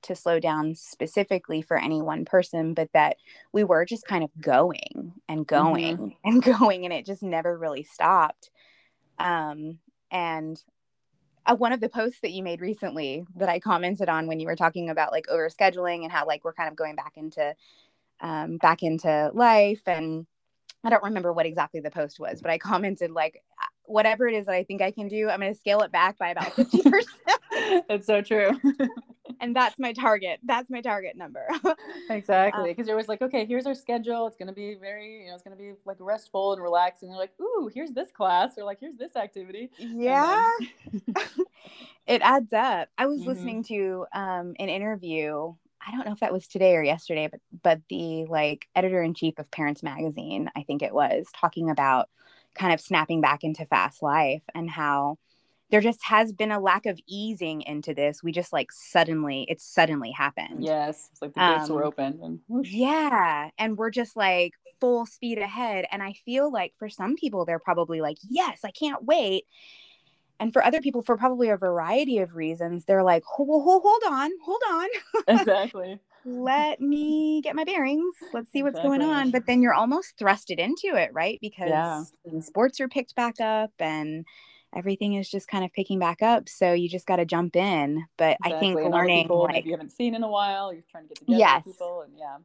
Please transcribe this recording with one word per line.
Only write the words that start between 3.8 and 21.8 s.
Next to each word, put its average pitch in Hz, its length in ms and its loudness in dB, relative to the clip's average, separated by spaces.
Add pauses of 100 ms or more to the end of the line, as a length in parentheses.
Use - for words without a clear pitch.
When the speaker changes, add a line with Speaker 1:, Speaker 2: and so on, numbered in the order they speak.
Speaker 1:
just 226 220 -8
kind 175 180 0
of 151 60 -8 (100)
going 160 720 0 (160)
and 156 180 -4
Speaker 2:
Mm-hmm. - 0 -
Speaker 1:
going 160 760 0
<laughs> - 40 -20
and 233 180 4
going, 214 420 4
and 175 80 -6
it 143 140 -6
just 196 160 -10
never 170 360 -2
really 151 260 -6
stopped. 170 640 2 (680)
Um, 160 600 -4 (320)
and, 160 520 -6 (840)
uh, 247 100 6
one 233 160 0
of 254 80 -4
the 240 80 -4
posts 240 320 -4
that 180 120 -6
you 190 100 -8
made 170 180 -8
recently 165 640 -8 (120)
that 185 120 -2
I 175 120 0
commented 180 480 -2
on 160 180 0
when 160 140 -4
you 160 60 -6
were 165 100 -4
talking 170 340 0
about, 156 220 -2
like, 160 140 -4
overscheduling 175 760 0
and 160 100 -10
how, 151 140 0
like, 151 180 -2
we're 160 80 -6
kind 160 160 -4
of 156 80 -12
going 156 200 -6
back 147 200 -12
into, 156 380 -4 (680)
um, 165 380 -6
back 165 240 4
into 160 520 2
life, 214 520 6
and 160 400 -4 (580)
I 226 60 0
don't 202 140 4
remember 185 280 -2
what 165 140 2
exactly 160 340 -4